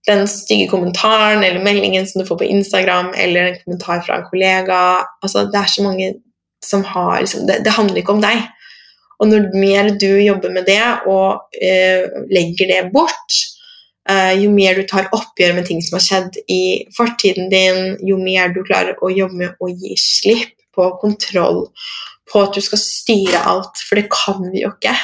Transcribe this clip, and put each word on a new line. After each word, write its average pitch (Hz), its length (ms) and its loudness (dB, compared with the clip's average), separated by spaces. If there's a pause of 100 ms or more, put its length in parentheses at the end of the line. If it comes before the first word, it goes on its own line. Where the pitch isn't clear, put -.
Den 202 220 4
stygge 202 400 0
kommentaren, 214 760 2
eller 185 200 0
meldingen 196 440 0
som 190 120 -4
du 185 80 -6
får 170 160 -2
på - 40 -2
Instagram, 185 680 0
eller 180 300 0
en 180 180 -6
kommentar 175 400 -6
fra 185 120 -2
en 175 120 -8
kollega. 185 800 2 (180)
Altså, 202 240 0
det 202 120 0
er 196 180 -2
så 202 100 0
mange 190 280 -4 (480)
som - 200 0
har, 175 360 -2
liksom, - 280 -4
det, - 160 0
det 214 80 2
handler 190 300 0
ikke 196 100 0
om 208 80 2
deg. 220 200 2 (800)
Og 214 80 4
når 214 180 6 (100)
mer 196 300 4 (100)
du 196 120 0 (120)
jobber 190 320 2
med 185 160 -2
det, 208 140 4 (260)
og, 190 380 0 (100)
eh, 185 480 2 (240)
legger 180 400 0
det 185 240 0
bort, - 440 0 (720)
eh, 190 340 2
jo 208 100 4
mer 190 240 4
du 196 120 -2
tar 196 280 -2
oppgjør 175 400 0
med 180 120 -2
ting 165 120 -4
som 170 160 -6
har 190 80 0
skjedd 185 320 -2 (160)
i 185 340 -2 (100)
fortiden 196 560 -2
din, 185 520 2
jo 190 160 2
mer 185 320 0
du 180 100 -4
klarer 185 380 -2
å 185 80 0
jobbe 185 320 -2
med 180 160 -6
å 185 120 -6
gi 180 280 -8
slipp - 560 2 (240)
på 185 140 4 (100)
kontroll, 190 680 -2 (640)
på 202 160 4
at 196 80 -2
du 202 80 -4
skal - 240 -2
styre 190 560 0
alt, 185 480 -2
for 202 80 2
det 208 160 0
kan 190 400 -2
vi 190 120 -4
jo 202 80 -4
ikke. 233 320 -2